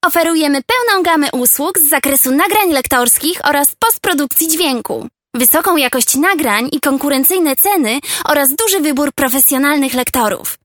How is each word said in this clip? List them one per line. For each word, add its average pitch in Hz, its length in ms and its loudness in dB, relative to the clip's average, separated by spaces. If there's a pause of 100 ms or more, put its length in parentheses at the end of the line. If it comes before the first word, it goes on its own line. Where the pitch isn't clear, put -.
Oferujemy 311 580 2
pełną 466 400 0
gamę 320 280 0
usług 285 480 -2
z 294 100 0
zakresu 269 420 0
nagrań 370 400 2
lektorskich 262 720 0
oraz 285 360 0
postprodukcji 330 680 -2
dźwięku, 277 600 -2 (280)
wysoką 311 420 2
jakość 254 380 0
nagrań 269 560 0
i 302 80 -2
konkurencyjne 285 760 0
ceny 294 440 0 (260)
oraz 285 300 2
duży 392 240 0
wybór 294 340 0
profesjonalnych 269 800 0
lektorów. 247 720 -2